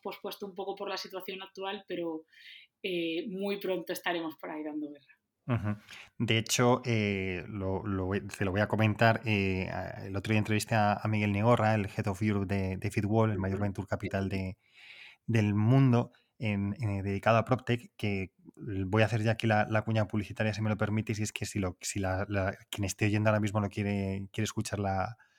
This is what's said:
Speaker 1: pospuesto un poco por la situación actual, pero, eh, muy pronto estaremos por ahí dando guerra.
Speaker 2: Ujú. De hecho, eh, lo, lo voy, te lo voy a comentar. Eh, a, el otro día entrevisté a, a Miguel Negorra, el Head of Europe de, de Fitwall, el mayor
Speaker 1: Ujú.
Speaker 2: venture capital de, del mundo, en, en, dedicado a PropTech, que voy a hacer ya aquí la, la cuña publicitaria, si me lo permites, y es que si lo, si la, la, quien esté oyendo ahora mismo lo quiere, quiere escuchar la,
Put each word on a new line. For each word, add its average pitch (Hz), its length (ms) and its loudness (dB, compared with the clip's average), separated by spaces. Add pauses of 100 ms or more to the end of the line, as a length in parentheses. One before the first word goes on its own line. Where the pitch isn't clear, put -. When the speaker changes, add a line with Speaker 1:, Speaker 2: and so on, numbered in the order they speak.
Speaker 1:
pospuesto 196 440 -10
un 185 100 -12
poco 190 200 -8
por 196 140 -8
la 190 80 -6
situación 190 440 -10
actual, 196 460 -10
pero, 165 360 -6 (640)
eh, 170 420 -4
muy 196 300 -4
pronto 180 340 -4
estaremos 170 420 -4
por 175 160 -12
ahí 151 120 -8
dando 151 280 -8
guerra. - 260 -20 (300)
Speaker 2:
Ujú. 104 320 -2 (400)
De 113 180 2
hecho, 123 480 2
eh, 98 640 0
lo, 95 360 -4
lo 95 220 -2
voy, 98 220 -2
te - 180 -4
lo 92 60 0
voy 101 100 2
a 104 60 4
comentar. 110 580 4
Eh, 98 460 0
a, 92 340 -8
el 98 100 -6
otro 98 160 -2
día 110 60 4
entrevisté 107 380 0
a, 104 180 4
a - 140 -4
Miguel 104 240 2
Negorra, 110 420 4
el 101 140 0
Head - 200 -6
of 95 140 -4
Europe 101 320 0
de, 95 240 -2
de 101 140 -6
Fitwall, 110 400 4
el 98 80 -2
mayor 95 180 -2
Speaker 1:
Ujú. 101 60 -2
Speaker 2:
venture 98 240 -4
capital 98 420 -2
de, 95 280 -4 (680)
del 104 300 4
mundo, 120 560 6 (260)
en, 101 420 -2
en, 101 240 -2
dedicado 101 340 4
a 110 80 4
PropTech, 120 520 -2
que 98 360 -4 (220)
voy 98 460 0
a 107 40 6
hacer 107 180 2
ya 113 80 4
aquí 110 160 0
la, 107 200 4
la 107 160 0
cuña 110 240 2
publicitaria, 107 460 -2
si 104 80 -6
me 110 80 0
lo 104 80 0
permites, 107 420 -2
y 107 40 -2
es 101 80 -4
que - 140 -8
si - 120 -6
lo, 92 240 -2
si - 180 -6
la, 95 280 0
la, 98 280 0 (140)
quien 101 160 -4
esté 101 200 0
oyendo 107 240 4
ahora 107 100 4
mismo 104 220 0
lo 101 80 0
quiere, 98 640 -2
quiere 110 140 -2
escuchar - 340 -4
la, 95 380 -2 (220)